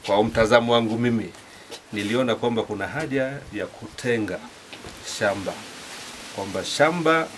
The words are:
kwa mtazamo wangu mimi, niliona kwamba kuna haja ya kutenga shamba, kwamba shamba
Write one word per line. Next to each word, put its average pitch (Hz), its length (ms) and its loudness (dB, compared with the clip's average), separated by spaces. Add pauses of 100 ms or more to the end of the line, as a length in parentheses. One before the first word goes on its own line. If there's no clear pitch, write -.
kwa 104 180 6
mtazamo 113 480 6
wangu 113 260 4
mimi, 117 320 2 (600)
niliona 110 420 0
kwamba 117 280 0
kuna 98 260 -4
haja 135 440 -2 (220)
ya 98 120 -4
kutenga 107 720 -2 (800)
shamba, 98 340 0 (840)
kwamba 98 300 -4
shamba 160 720 2